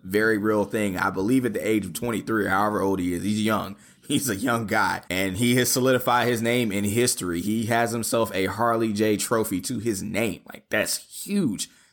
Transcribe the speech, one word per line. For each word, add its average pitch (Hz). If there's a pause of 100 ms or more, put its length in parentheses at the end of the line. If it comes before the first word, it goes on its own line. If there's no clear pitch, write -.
very 107
real 107
thing. 101
I 95
believe 110
at 113
the 90
age 107
of 87
twenty-three, 110
or -
however 101
old 95
he 90
is, 85
he's 107
young. 101 (300)
He's 139
a 95
young 117
guy, 98
and 95
he 120
has 123
solidified 123
his 117
name 117
in 101
history. 101
He 110
has 117
himself 113
a 95
Harley 113
J 104
trophy 104
to 117
his 101
name. 98 (100)
Like, -
that's - (300)
huge. 185 (240)